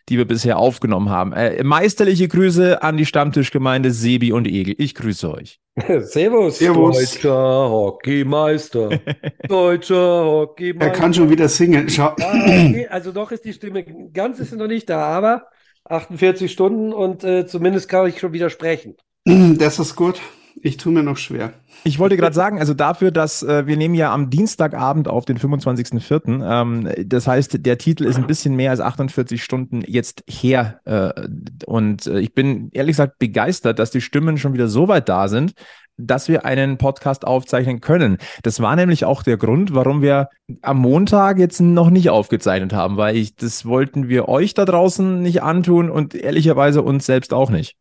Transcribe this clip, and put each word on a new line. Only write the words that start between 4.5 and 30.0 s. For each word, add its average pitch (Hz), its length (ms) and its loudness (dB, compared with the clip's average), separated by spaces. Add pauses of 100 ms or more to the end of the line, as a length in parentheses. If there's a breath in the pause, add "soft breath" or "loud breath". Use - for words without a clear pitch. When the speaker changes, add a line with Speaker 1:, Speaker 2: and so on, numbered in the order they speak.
Speaker 1:
Ich 143 160 -4
grüße 92 400 -6
euch. - 260 -18 (160)
Speaker 2:
<laughs> 151 260 -2
Servus, 196 580 0
Speaker 3:
Servus. 165 380 4
Speaker 2:
deutscher 131 720 0
Hockeymeister. 139 1300 -2 (220)
Speaker 1:
<laughs> - 260 -12
Speaker 2:
Deutscher 175 800 2
Hockeymeister. 156 600 -2
Speaker 3:
Er 147 60 2
kann 170 220 2
schon 165 160 4
wieder 156 200 4
singen. 170 400 2
Schau. 147 300 0
Speaker 2:
Ah, 190 160 -2
okay, 180 540 4
also 185 220 -8
doch 208 200 -8
ist 226 120 -12
die 214 100 -12
Stimme, 190 300 -10 (300)
ganz 214 260 -6
ist - 120 -10
sie 233 40 -14
noch 214 120 -8
nicht 220 220 -6
da, 156 160 -2
aber 208 420 -2 (360)
achtundvierzig 180 680 -2
Stunden 220 420 -2
und, 190 300 -4
äh, 185 240 0
zumindest 180 420 -2
kann 185 180 2
ich 175 120 -4
schon 175 140 -6
wieder 165 160 -2
sprechen. 156 460 -6 (300)
Speaker 3:
<clears throat> - 20 4
Das 165 500 6
ist 156 180 -6
gut. 180 260 -2 (420 loud breath)
Ich 139 140 -4
tue 170 140 -2
mir 165 120 2
noch 143 140 -2
schwer. - 360 -8 (300 soft breath)
Speaker 1:
Ich 147 160 -2
wollte 190 180 2
gerade 170 160 2
sagen, 190 240 0
also 151 160 0
dafür, 156 380 0
dass, 156 320 -2
äh, 147 240 0
wir 151 100 0
nehmen 160 160 0
ja 156 180 2
am 131 200 -2
Dienstagabend 147 760 -2
auf, 120 160 -2
den 123 140 -4
fünfundzwanzigsten 127 600 -2
vierten. 135 440 -2
Ähm, 117 460 -2 (160)
das 120 220 -2
heißt, 131 360 0
der 123 140 0
Titel 160 280 -2
ist 120 100 0
ein 127 100 0
bisschen 143 300 -2
mehr 131 160 0
als 127 80 -2
achtundvierzig 127 640 -6
Stunden 127 420 -6
jetzt - 420 -6